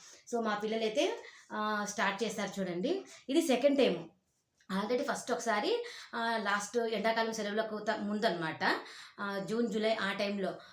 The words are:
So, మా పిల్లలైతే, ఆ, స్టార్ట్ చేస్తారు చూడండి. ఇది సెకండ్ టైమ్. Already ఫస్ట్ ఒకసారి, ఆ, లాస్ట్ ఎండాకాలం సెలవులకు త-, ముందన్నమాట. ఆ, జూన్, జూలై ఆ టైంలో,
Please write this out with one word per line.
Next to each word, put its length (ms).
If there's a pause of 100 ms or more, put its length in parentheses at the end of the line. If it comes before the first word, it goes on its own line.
(340)
So, 80
మా 140
పిల్లలైతే, 600 (340)
ఆ, 380
స్టార్ట్ 340
చేస్తారు 360
చూడండి. 420 (280)
ఇది 120
సెకండ్ 360
టైమ్. 320 (680)
Already 340
ఫస్ట్ 180
ఒకసారి, 520 (320)
ఆ, 220
లాస్ట్ 400
ఎండాకాలం 560
సెలవులకు 460
త-, 200
ముందన్నమాట. 640 (560)
ఆ, 300
జూన్, 180
జూలై 340
ఆ 120
టైంలో, 400 (200)